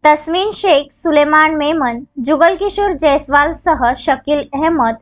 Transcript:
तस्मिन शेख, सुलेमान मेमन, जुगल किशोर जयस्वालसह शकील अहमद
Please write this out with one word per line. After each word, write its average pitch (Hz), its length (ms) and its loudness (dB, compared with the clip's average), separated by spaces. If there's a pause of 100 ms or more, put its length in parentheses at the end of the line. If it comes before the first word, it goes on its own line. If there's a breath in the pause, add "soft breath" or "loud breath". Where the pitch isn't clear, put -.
तस्मिन 320 480 0
शेख, 294 400 0
सुलेमान 311 640 2
मेमन, 285 500 -2 (140)
जुगल 311 360 2
किशोर 403 380 -2
जयस्वालसह 285 1000 0
शकील 285 460 -2
अहमद 269 640 -2